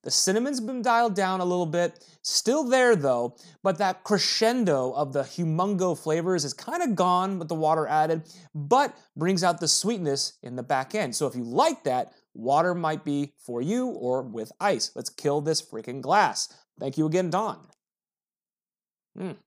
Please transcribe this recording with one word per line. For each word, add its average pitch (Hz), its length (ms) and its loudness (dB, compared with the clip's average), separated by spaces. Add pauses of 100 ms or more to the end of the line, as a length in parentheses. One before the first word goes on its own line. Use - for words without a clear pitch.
The - 60 -12
cinnamon's 233 520 0
been 247 200 -6
dialed 233 320 2
down 185 280 0
a 180 40 0
little 180 200 0
bit, 170 340 -2 (220)
still 285 420 0
there 247 320 6
though, 123 400 0 (260)
but 190 180 0
that 190 260 -2
crescendo 190 880 2
of 139 180 -2
the 139 120 0
humongo 175 760 0
flavors 165 460 0
is 131 80 -8
kinda 339 340 -4
gone 180 520 2
with 165 100 -10
the 170 60 -4
water 160 320 2
added, 156 360 2 (320)
but 226 400 2 (220)
brings 175 260 0
out 170 160 2
the 165 80 -2
sweetness 170 760 -2
in 123 140 -12
the 123 80 -6
back 131 320 -2
end. 151 180 -2
So 143 140 -2
if 120 80 -6
you 123 80 -4
like 240 400 2
that, 127 300 -2 (200)
water 147 400 2
might 156 300 -4
be 143 340 -4
for 120 240 -8
you 240 260 -2
or 127 340 -2
with 113 400 -10
ice. 180 340 -2
Let's - 140 -8
kill 147 320 -2
this 156 200 -2
freaking 123 400 -12
glass. 156 460 2 (320)
Thank 135 180 -4
you 156 80 2
again, 175 240 0
Don. 180 380 -4 (1500)
Mm. 180 160 -8 (120)